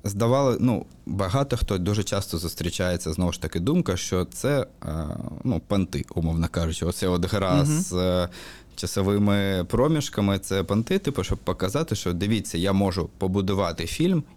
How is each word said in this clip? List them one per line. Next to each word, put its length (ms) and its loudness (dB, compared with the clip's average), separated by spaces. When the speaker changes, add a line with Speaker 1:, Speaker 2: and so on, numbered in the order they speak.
Speaker 1:
здавали, 560 2
ну, 260 2
багато 520 0
хто 200 -2
дуже 260 0
часто 340 -4
зустрічається, 760 -2
знову 180 0
ж 100 -6
таки, 180 -4
думка, 380 2
що 280 0
це, 400 -2
е, 100 -4
ну, 240 0
панти, 380 0
умовно 360 0
кажучи. 340 -2
Оце 220 -2
от 260 2
гра 220 2
Speaker 2:
Мгм. 100 6
Speaker 1:
з, 280 0
е, 360 2
часовими 920 2
проміжками, 680 2
це 240 -2
панти, 360 0
типу, 240 -2
щоб 140 -2
показати, 580 -2
що, 180 -2
«Дивіться, 440 0
я 160 2
можу 440 2
побудувати 680 0
фільм, 360 0